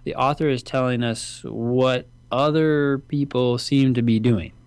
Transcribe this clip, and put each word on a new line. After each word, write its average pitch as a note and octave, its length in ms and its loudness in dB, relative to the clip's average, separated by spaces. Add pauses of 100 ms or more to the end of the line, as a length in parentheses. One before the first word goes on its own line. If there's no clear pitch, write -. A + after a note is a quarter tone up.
The - 100 -6
author D3 340 0
is B2+ 140 -2
telling B2+ 400 -2
us - 420 -6
what B2 600 0 (240)
other D3 680 2 (100)
people B2+ 500 0
seem C3+ 360 2
to A#2+ 80 0
be A2+ 180 4
doing. A2 320 0 (140)